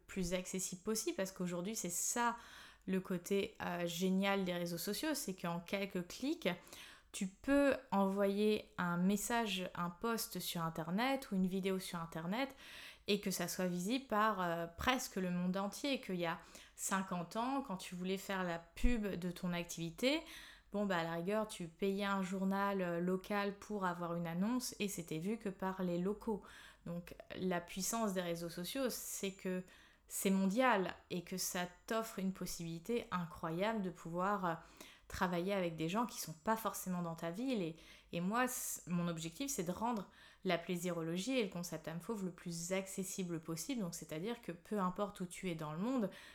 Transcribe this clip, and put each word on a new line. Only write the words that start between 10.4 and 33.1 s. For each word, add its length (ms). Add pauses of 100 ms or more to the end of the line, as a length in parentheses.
sur 220
Internet 680
ou 60
une 100
vidéo 320
sur 200
Internet 560 (520)
et 140
que 100
ça 180
soit 200
visible 380
par, 340
euh, 260
presque 500
le 140
monde 260
entier. 440
Qu'il 160
y 100
a 120 (360)
cinquante 640
ans, 260
quand 140
tu 180
voulais 240
faire 260
la 140
pub 480
de 240
ton 220
activité, 680 (520)
bon, 140
bah, 120
à 60
la 80
rigueur, 340
tu 220
payais 360
un 180
journal, 600
euh, 180
local 600
pour 260
avoir 280
une 120
annonce 540
et 80
c'était 320
vu 180
que 100
par 340
les 160
locaux. 440 (420)
Donc, 300 (220)
la 240
puissance 520
des 100
réseaux 280
sociaux, 400
c'est 420
que 300 (460)
c'est 220
mondial 640 (180)
et 120
que 140
ça 300 (200)
t'offre 320
une 140
possibilité 800